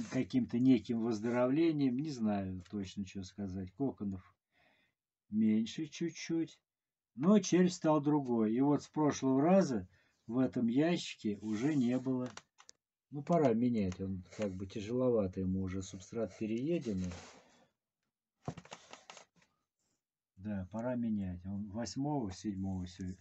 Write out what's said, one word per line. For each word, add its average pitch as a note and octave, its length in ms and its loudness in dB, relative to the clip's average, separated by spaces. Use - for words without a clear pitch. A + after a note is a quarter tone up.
каким-то B2 480 -2
неким B2 400 4
выздоровлением. B2 1000 2
Не D#3 120 -4
знаю G2+ 600 -2
точно, G2 360 -6
что F#2+ 180 -10
сказать. F#2+ 480 -8
Коконов G#2 640 -6
меньше A2 560 2
чуть-чуть, E3 760 -4
но F#3+ 240 6
червь F3+ 320 6
стал D#3 300 2
другой. B2 520 2
И A#2+ 60 2
вот C#3 240 4
с - 60 -18
прошлого C3+ 520 2
раза D3+ 460 4
в A2+ 100 -2
этом B2+ 300 2
ящике C3 720 0
уже G#2+ 340 0
не B2 220 2
было. B2+ 320 -2
Ну, C#3+ 120 -10
пора D3+ 300 4
менять. A2 480 0
Он F#2+ 220 -6
как G#2 180 -4
бы F#2+ 120 -8
тяжеловато A2 760 -2
ему F#2+ 220 -2
уже, F#2+ 200 -4
субстрат F#2+ 560 -10
перееденный. A2+ 720 -4
Да, F#2+ 360 -6
пора A#2+ 240 -4
менять. G2+ 500 -2
Он G2+ 240 -6
восьмого, A#2 600 -4
седьмого F#2+ 560 -6
се-, F#2 340 -10